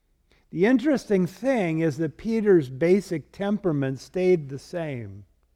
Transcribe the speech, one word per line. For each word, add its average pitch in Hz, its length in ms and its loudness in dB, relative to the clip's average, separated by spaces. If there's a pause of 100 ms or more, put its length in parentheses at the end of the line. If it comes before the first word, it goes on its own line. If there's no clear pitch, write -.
(520)
The 170 160 2
interesting 233 580 2
thing 190 540 -2
is 160 180 0
that 156 180 -4
Peter's 202 540 2
basic 165 640 0
temperament 160 680 -2
stayed 180 480 0
the 135 120 -12
same. 120 680 -10 (300)